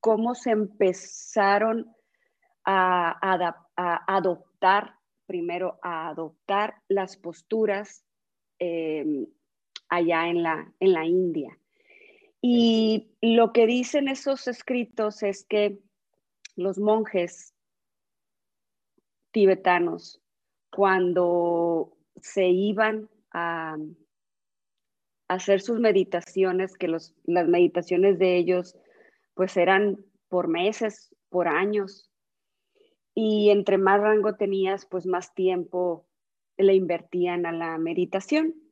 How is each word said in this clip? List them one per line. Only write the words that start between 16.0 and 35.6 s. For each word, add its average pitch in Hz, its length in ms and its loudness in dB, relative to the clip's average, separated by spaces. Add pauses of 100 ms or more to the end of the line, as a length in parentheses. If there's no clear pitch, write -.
los 185 220 -4
monjes 208 760 -2 (1800)
tibetanos, 180 880 2 (480)
cuando 175 1300 0 (260)
se 190 240 -2
iban 214 640 0 (220)
a 165 440 -6 (1500)
hacer 190 340 0
sus 226 200 -4
meditaciones, 185 960 0
que 185 100 -6
los, 165 380 -6
las 170 240 0
meditaciones 175 720 2
de 180 160 4
ellos, 180 400 -2 (580)
pues, 185 220 -2
eran 190 420 2 (300)
por 175 180 -2
meses, 196 680 -4 (180)
por 175 180 0
años, 196 640 -4 (1000)
y 214 380 2
entre 202 260 2
más 196 240 4
rango 214 360 2
tenías, 196 500 -2
pues, 180 180 -8
más 180 300 -6
tiempo 180 720 -2 (500)